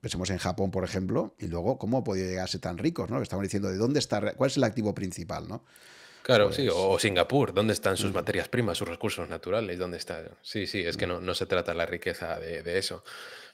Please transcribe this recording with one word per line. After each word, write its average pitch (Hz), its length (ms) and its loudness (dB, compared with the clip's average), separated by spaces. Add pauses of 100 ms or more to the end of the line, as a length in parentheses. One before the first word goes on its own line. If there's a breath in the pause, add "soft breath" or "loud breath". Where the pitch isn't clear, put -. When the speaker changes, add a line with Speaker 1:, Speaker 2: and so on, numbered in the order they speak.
Speaker 1:
pensemos 92 300 -4
en 92 80 0
Japón, 95 320 0
por 92 120 0
ejemplo, 95 560 -2
y 98 80 -8
luego, 87 320 0
¿cómo 117 200 0
ha 110 40 -2
podido 92 240 -2
llegar 92 180 -4
a - 20 -8
ser 90 140 -6
tan 90 160 -4
ricos, 123 320 -2
no? 135 120 -2
Estamos 98 220 -2
diciendo, 98 260 -2
¿de 92 80 -2
dónde 127 220 4
está 104 200 0
re-, 104 160 -2
cuál 135 160 2
es - 60 -2
el 135 60 4
activo 107 320 2
principal, - 520 -6
no? 107 160 -10 (580 loud breath)
Speaker 2:
Claro, 104 300 8
sí, 131 160 2
Speaker 1:
Pues - 0 -
Speaker 2:
o, 95 240 4
o 92 80 6
Singapur, 104 540 4
¿dónde 107 200 4
están 95 240 2
sus 101 140 0
Speaker 1:
Mm. - 20 -6
Speaker 2:
materias 92 360 0
primas, 117 280 0
sus 101 120 -2
recursos 85 400 -4
naturales? 90 500 -2
¿Dónde 90 180 -2
está? 82 440 -10
Sí, 98 260 -4
sí, 98 180 -2
es 85 120 -2
que 98 100 0
Speaker 1:
Mm. - 0 -
Speaker 2:
no, 87 140 -4
no 90 120 -2
se 92 120 -2
trata 87 280 0
la 85 120 2
riqueza 85 540 -4
de, 82 220 -8
de 85 160 -2
eso. 92 260 -4 (500 loud breath)